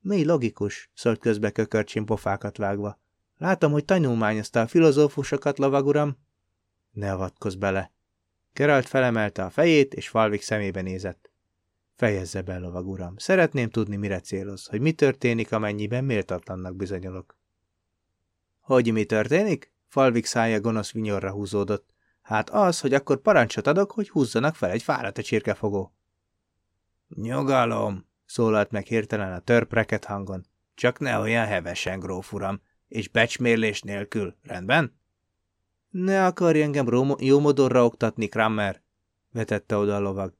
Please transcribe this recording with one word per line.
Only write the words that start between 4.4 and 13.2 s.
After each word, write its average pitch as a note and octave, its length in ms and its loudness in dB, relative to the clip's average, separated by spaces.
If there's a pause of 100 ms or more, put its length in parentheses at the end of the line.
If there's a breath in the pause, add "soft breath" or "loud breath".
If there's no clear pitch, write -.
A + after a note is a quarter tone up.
a A2+ 60 2
filozófusokat, D3 920 2
lovaguram.” C#3 600 2 (720)
„Ne G2+ 220 -6
avatkozz F#2+ 420 -6
bele.” F#2+ 380 -2 (640)
Geralt C#3+ 320 2
felemelte A2+ 580 0
a F2 60 -8
fejét, D3+ 440 4
és - 140 -10
Falvik G#2+ 340 2
szemébe G2 380 -4
nézett. F#2 500 -8 (680)
„Fejezze F#2+ 460 -2
be, F#2 160 -8
lovaguram. F2+ 580 -10
Szeretném D3 540 0